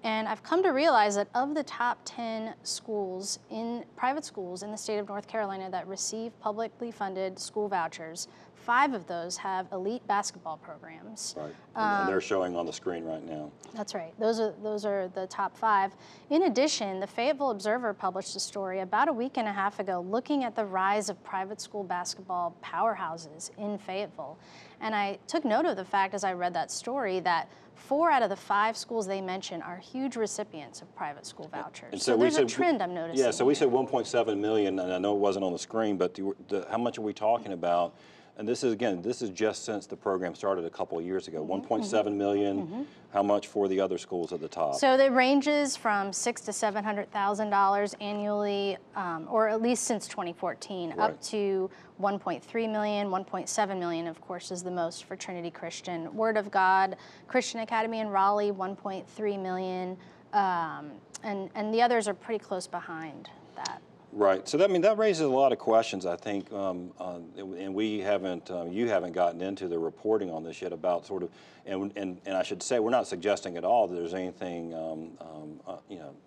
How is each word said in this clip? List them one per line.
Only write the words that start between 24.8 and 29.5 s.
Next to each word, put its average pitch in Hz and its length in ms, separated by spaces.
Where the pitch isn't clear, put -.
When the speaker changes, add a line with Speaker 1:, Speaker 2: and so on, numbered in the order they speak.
Speaker 1:
And 220 140
I 202 320
took 320 180
note 247 200
of 269 120
the 190 80
fact 196 300
as 196 80
I 190 120
read 180 200
that 165 160
story 226 500
that 165 280
four 320 360
out 262 120
of 196 80
the 196 60
five 214 400
schools 226 300
they 196 140
mention 185 420